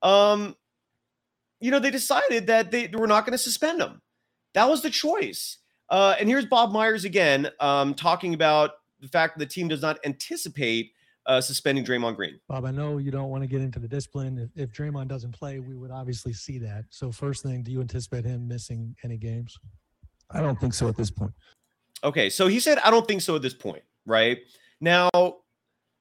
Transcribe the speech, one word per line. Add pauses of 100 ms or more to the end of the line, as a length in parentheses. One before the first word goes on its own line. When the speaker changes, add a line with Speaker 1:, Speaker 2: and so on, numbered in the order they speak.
Speaker 1:
um, (1040)
you
know,
they
decided
that
they
were
not
gonna
suspend
him. (520)
That
was
the
choice. (300)
Uh,
and
here's
Bob
Myers
again, (120)
um,
talking
about (260)
the
fact
that
the
team
does
not
anticipate, (320)
uh,
suspending
Draymond
Green.
Speaker 2:
Bob,
I
know
you
don't
wanna
get
into
the
discipline.
If, (200)
if
Draymond
doesn't
play,
we
would
obviously
see
that.
So
first
thing,
do
you
anticipate
him
missing
any
games? (720)
Speaker 3:
I
don't
think
so
at
this
point. (680)
Speaker 1:
Okay,
so
he
said,
"I
don't
think
so
at
this
point," (220)
right? (420)
Now, (920)